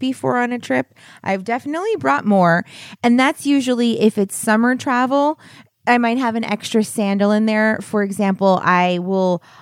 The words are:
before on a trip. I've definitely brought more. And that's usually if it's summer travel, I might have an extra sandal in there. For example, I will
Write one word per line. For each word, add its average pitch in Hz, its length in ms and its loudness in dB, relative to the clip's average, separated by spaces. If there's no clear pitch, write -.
before 254 380 -2
on 240 120 -2
a 247 80 -6
trip. 254 360 -4
I've 190 220 -4
definitely 294 520 -4
brought 277 280 -2
more. 180 400 4
And 240 160 4
that's 277 260 0
usually 247 540 0
if 214 180 2
it's 196 160 -2
summer 233 400 0
travel, 269 640 0
I 240 120 4
might 240 200 0
have 240 160 -2
an 226 100 -2
extra 214 380 -2
sandal 202 480 0
in 214 160 2
there. 214 340 0
For 214 220 -4
example, 196 600 0
I 180 340 2
will 185 460 -2